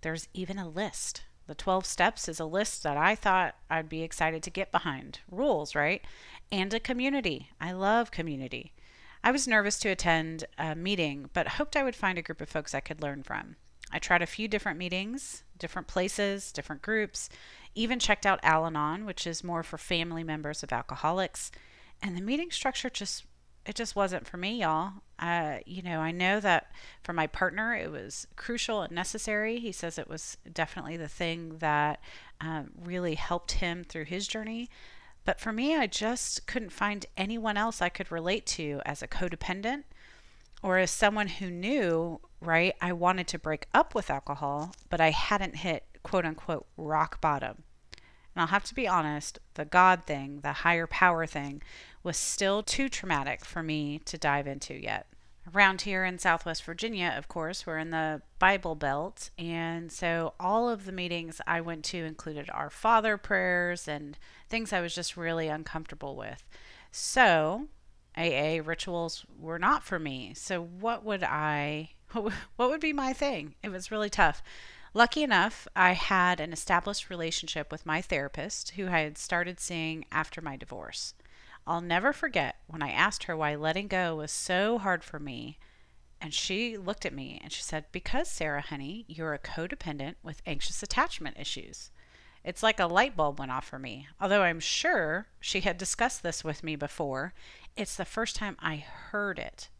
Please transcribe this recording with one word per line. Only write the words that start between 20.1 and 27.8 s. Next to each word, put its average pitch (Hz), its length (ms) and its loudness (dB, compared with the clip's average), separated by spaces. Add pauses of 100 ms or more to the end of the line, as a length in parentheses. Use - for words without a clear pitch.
members 151 380 -4
of - 100 -4
alcoholics. 156 800 -2 (500)
And 185 140 -2
the 180 60 -4
meeting 294 280 -2
structure - 400 -2
just, - 340 -6 (400)
it 208 120 -8
just 233 180 -4
wasn't 185 320 2
for - 100 -12
me, 202 260 -2
y'all. 165 320 2 (240)
Uh, 165 460 0
you 180 160 -10
know, 175 200 -2
I 160 100 0
know 180 300 2
that 185 320 4 (320)
for 180 80 -6
my 160 160 2
partner, 208 480 0
it 165 160 -4